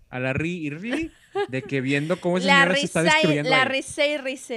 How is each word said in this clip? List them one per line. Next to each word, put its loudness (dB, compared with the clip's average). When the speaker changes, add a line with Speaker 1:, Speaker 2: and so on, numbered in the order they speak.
Speaker 1:
a -6
la -2
ri -2
y -4
ri, -6
de -4
que -2
viendo -2
cómo 0
esa -2
Speaker 2:
La 6
Speaker 1:
señora 4
se 0
está 0
Speaker 2:
risa 4
y, 6
Speaker 1:
destruyendo 2
Speaker 2:
la 4
Speaker 1:
ahí. 2
Speaker 2:
risa -2
y 0
risa, -8